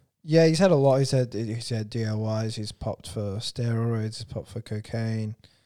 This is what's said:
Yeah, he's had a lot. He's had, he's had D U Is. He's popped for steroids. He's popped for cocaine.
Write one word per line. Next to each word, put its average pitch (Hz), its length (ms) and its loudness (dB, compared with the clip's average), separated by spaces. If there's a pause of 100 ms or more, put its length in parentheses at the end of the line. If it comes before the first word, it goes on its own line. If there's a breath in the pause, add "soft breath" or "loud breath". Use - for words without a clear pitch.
(240)
Yeah, 165 240 6
he's 160 100 2
had 185 140 6
a - 40 6
lot. 139 200 6
He's 135 160 2
had, 127 200 2
he's 113 360 -6
had 110 200 -4
D 117 120 -4
U 110 280 -2
Is. 110 280 -2
He's 110 160 -8
popped - 360 -8
for 101 280 -6
steroids. 117 800 -2
He's 110 80 -12
popped - 240 -10
for 120 120 -10
cocaine. 110 760 -4 (300)